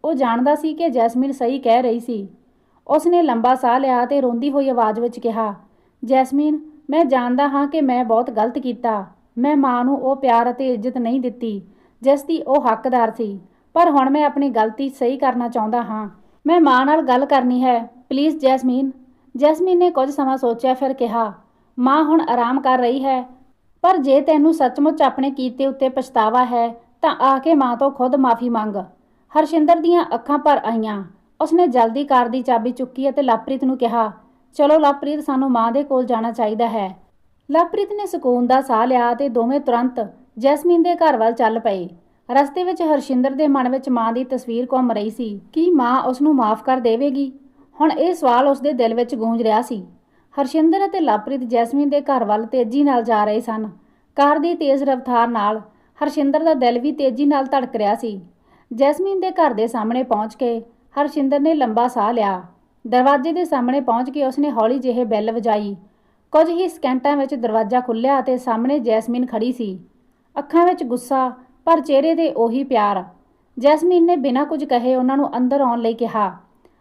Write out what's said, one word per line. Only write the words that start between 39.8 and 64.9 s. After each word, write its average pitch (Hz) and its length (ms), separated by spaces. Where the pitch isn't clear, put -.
ਜੈਸਮੀਨ 302 440
ਦੇ 349 120
ਘਰ 320 220
ਵੱਲ 226 160
ਚੱਲ 226 260
ਪਏ। 190 300
ਰਸਤੇ 285 340
ਵਿੱਚ 359 180
ਹਰਸ਼ਿੰਦਰ 277 480
ਦੇ 285 180
ਮਨ 262 200
ਵਿੱਚ 262 200
ਮਾਂ 233 240
ਦੀ 254 120
ਤਸਵੀਰ 247 480
ਘੁੰਮ 254 200
ਰਹੀ 214 180
ਸੀ। 214 300
ਕੀ 339 180
ਮਾਂ 254 320
ਉਸ 254 200
ਨੂੰ 302 120
ਮਾਫ਼ 226 300
ਕਰ 262 120
ਦੇਵੇਗੀ? 262 560
ਹੁਣ 311 120
ਇਹ 339 220
ਸਵਾਲ 262 340
ਉਸ 277 120
ਦੇ 285 120
ਦਿਲ 233 220
ਵਿੱਚ 240 200
ਗੂੰਜ 226 280
ਰਿਹਾ 220 200
ਸੀ। 208 240
ਹਰਸ਼ਿੰਦਰ 320 460
ਅਤੇ 392 140
ਲਵਪ੍ਰੀਤ 254 400
ਜੈਸਮੀਨ 247 480
ਦੇ 285 120
ਘਰ 269 240
ਵੱਲ 214 200
ਤੇਜ਼ੀ 254 400
ਨਾਲ 254 180
ਜਾ 214 220
ਰਹੇ 214 160
ਸਨ। 220 300
ਕਾਰ 294 220
ਦੀ 330 160
ਤੇਜ਼ 277 300
ਰਫ਼ਤਾਰ 247 440
ਨਾਲ 214 320
ਹਰਸ਼ਿੰਦਰ 294 400
ਦਾ 320 120
ਦਿਲ 247 240
ਵੀ 285 140
ਤੇਜ਼ੀ 277 340
ਨਾਲ 277 180
ਧੜਕ 254 320
ਰਿਹਾ 208 180
ਸੀ। 214 260
ਜੈਸਮੀਨ 302 480
ਦੇ 370 100
ਘਰ 320 220
ਦੇ 220 140
ਸਾਹਮਣੇ 233 360
ਪਹੁੰਚ 220 320
ਕੇ 233 280
ਹਰਸ਼ਿੰਦਰ 285 400
ਨੇ 320 140
ਲੰਬਾ 240 340
ਸਾਹ 233 240
ਲਿਆ। 196 300
ਦਰਵਾਜ਼ੇ 254 460
ਦੇ 349 120
ਸਾਹਮਣੇ 262 360
ਪਹੁੰਚ 254 300
ਕੇ 277 160
ਉਸਨੇ 285 240
ਹੌਲੀ 226 280
ਜਿਹੇ 247 260